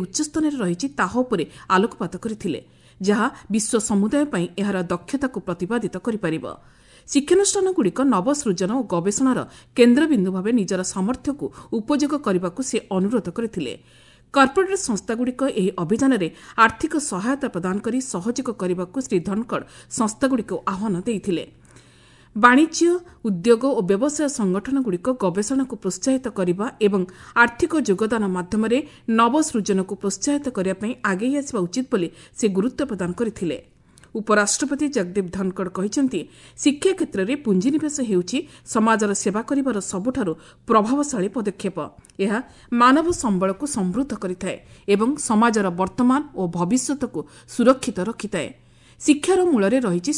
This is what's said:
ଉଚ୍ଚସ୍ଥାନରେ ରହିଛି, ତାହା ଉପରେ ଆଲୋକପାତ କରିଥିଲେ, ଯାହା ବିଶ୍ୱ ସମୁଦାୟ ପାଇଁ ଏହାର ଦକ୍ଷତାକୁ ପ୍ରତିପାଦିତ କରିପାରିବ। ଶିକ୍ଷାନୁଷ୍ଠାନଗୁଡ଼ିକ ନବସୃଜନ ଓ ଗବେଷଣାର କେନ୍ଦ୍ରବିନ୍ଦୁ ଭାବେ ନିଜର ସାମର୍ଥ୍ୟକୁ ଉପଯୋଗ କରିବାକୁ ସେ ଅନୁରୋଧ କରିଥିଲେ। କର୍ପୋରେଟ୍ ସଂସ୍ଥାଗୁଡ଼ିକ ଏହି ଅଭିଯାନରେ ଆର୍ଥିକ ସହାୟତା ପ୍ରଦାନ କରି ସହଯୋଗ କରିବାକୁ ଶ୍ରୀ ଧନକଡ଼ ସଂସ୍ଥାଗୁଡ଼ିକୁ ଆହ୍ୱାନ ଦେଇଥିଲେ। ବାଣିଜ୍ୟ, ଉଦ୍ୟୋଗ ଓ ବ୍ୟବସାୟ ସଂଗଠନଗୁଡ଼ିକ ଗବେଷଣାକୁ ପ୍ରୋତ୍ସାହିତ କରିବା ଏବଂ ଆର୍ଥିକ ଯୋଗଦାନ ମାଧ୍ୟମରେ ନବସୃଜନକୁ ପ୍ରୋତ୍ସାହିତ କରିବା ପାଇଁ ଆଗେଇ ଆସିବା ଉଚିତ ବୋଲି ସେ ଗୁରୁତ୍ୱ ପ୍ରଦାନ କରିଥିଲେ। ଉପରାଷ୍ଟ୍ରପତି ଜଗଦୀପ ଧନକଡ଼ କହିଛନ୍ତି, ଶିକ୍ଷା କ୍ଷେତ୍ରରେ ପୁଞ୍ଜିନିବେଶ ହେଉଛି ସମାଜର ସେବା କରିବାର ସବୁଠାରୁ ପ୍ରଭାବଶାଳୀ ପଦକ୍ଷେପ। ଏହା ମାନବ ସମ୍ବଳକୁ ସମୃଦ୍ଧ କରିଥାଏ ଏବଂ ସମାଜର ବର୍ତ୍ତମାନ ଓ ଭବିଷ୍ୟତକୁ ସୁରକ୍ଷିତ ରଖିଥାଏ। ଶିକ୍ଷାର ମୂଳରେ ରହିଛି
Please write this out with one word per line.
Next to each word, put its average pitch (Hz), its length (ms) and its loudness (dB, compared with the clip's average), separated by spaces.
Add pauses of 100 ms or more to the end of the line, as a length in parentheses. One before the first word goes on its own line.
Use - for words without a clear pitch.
ଉଚ୍ଚସ୍ଥାନରେ 302 580 -2
ରହିଛି, 175 240 -2 (120)
ତାହା 202 220 -2
ଉପରେ 233 240 0 (300)
ଆଲୋକପାତ 190 380 0 (120)
କରିଥିଲେ, 208 360 -6 (400)
ଯାହା 208 260 2 (260)
ବିଶ୍ୱ 214 360 0
ସମୁଦାୟ 202 440 2
ପାଇଁ 175 140 0 (140)
ଏହାର 196 160 -2 (160)
ଦକ୍ଷତାକୁ 254 540 -4
ପ୍ରତିପାଦିତ 190 540 -4
କରିପାରିବ। 180 460 -4 (640)
ଶିକ୍ଷାନୁଷ୍ଠାନଗୁଡ଼ିକ 370 920 2 (160)
ନବସୃଜନ 196 560 0 (100)
ଓ - 20 -2 (100)
ଗବେଷଣାର 208 480 2 (360)
କେନ୍ଦ୍ରବିନ୍ଦୁ 240 600 6
ଭାବେ 190 220 -2
ନିଜର 185 220 -2 (140)
ସାମର୍ଥ୍ୟକୁ 247 520 -4 (320)
ଉପଯୋଗ 285 340 0 (140)
କରିବାକୁ 185 340 -2 (100)
ସେ 233 80 -2 (180)
ଅନୁରୋଧ 202 300 0 (100)
କରିଥିଲେ। 190 360 -6 (640)
କର୍ପୋରେଟ୍ 370 540 2
ସଂସ୍ଥାଗୁଡ଼ିକ 240 540 -4 (180)
ଏହି 185 100 0 (120)
ଅଭିଯାନରେ 220 460 2 (360)
ଆର୍ଥିକ - 280 0 (180)
ସହାୟତା 247 440 -2
ପ୍ରଦାନ 185 220 -4 (100)
କରି 233 120 -2 (140)
ସହଯୋଗ 233 360 -4 (120)
କରିବାକୁ 180 460 -4
ଶ୍ରୀ 190 120 2 (100)
ଧନକଡ଼ 202 340 -4 (360)
ସଂସ୍ଥାଗୁଡ଼ିକୁ 226 580 0 (160)
ଆହ୍ୱାନ 196 220 -2 (120)
ଦେଇଥିଲେ। 190 380 -2 (920)
ବାଣିଜ୍ୟ, 269 520 6 (400)
ଉଦ୍ୟୋଗ 220 340 4 (160)
ଓ - 20 0 (100)
ବ୍ୟବସାୟ 294 380 0 (100)
ସଂଗଠନଗୁଡ଼ିକ 202 680 -2 (180)
ଗବେଷଣାକୁ 226 580 -2
ପ୍ରୋତ୍ସାହିତ 262 440 -2 (120)
କରିବା 180 280 0 (200)
ଏବଂ 196 160 2 (400)
ଆର୍ଥିକ 254 300 0 (160)
ଯୋଗଦାନ 214 360 0 (120)
ମାଧ୍ୟମରେ 214 420 0 (420)
ନବସୃଜନକୁ 220 840 0
ପ୍ରୋତ୍ସାହିତ 285 440 -2 (100)
କରିବା 190 240 -2
ପାଇଁ 214 120 -4 (180)
ଆଗେଇ 220 300 0
ଆସିବା 262 260 -4
ଉଚିତ 254 240 -4
ବୋଲି 185 180 0 (300)
ସେ 233 80 2 (100)
ଗୁରୁତ୍ୱ 254 340 0
ପ୍ରଦାନ 185 300 -4
କରିଥିଲେ। 196 380 -4 (520)
ଉପରାଷ୍ଟ୍ରପତି 220 800 0
ଜଗଦୀପ 190 400 -2
ଧନକଡ଼ 190 400 -4
କହିଛନ୍ତି, 214 500 -2 (380)
ଶିକ୍ଷା 294 400 2
କ୍ଷେତ୍ରରେ 196 360 -2 (120)
ପୁଞ୍ଜିନିବେଶ 285 500 2 (120)
ହେଉଛି 180 300 0 (280)
ସମାଜର 220 480 2
ସେବା 196 340 -2
କରିବାର 269 300 0 (120)
ସବୁଠାରୁ 208 420 -2 (360)
ପ୍ରଭାବଶାଳୀ 233 640 2
ପଦକ୍ଷେପ। 208 480 -6 (400)
ଏହା 202 200 0 (420)
ମାନବ 269 260 6 (160)
ସମ୍ବଳକୁ 190 420 0 (120)
ସମୃଦ୍ଧ 208 420 -2
କରିଥାଏ 180 380 -8 (380)
ଏବଂ 214 140 2 (200)
ସମାଜର 220 380 4 (140)
ବର୍ତ୍ତମାନ 247 400 2 (200)
ଓ - 20 -2 (140)
ଭବିଷ୍ୟତକୁ 226 640 -2 (340)
ସୁରକ୍ଷିତ 247 440 4 (120)
ରଖିଥାଏ। 175 380 -6 (520)
ଶିକ୍ଷାର 302 460 4
ମୂଳରେ 233 400 4
ରହିଛି 180 320 -2